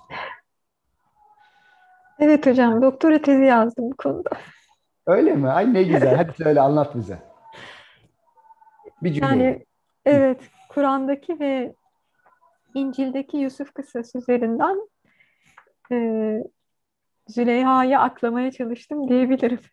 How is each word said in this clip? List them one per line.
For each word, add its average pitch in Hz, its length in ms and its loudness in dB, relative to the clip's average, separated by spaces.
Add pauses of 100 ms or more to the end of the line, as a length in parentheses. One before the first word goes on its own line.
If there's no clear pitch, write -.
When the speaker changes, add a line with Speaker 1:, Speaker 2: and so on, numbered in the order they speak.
(2250)
Speaker 1:
Evet 302 280 4
hocam, 247 360 4
doktora 302 400 4
tezi 269 220 4
yazdım 233 460 2
bu 277 60 -12
konuda. - 340 -6 (760)
Speaker 2:
Öyle 311 280 2
mi? 135 140 -2
Ay 208 260 2
ne 185 80 4
güzel. 156 340 2
Speaker 1:
<laughs> - 0 -
Speaker 2:
Hadi 165 160 0
söyle, 151 280 2
anlat 143 360 0
bize. 95 220 -10 (1800)
Bir 165 100 -2
cümleyle. 254 320 0
Speaker 1:
Yani, 254 100 0
Speaker 2:
Hı. - 80 -14 (420)
Speaker 1:
evet, 269 460 0 (180)
Kur'an'daki 277 720 -4
ve 269 340 -6 (1000)
İncil'deki 269 640 -6
Yusuf 277 380 -8
kıssası 254 440 -12
üzerinden, 247 680 -2 (1040)
e, 247 40 -2 (1300)
Züleyha'yı 254 720 0
aklamaya 254 540 -2
çalıştım 254 560 -8
diyebilirim. 254 520 0 (120)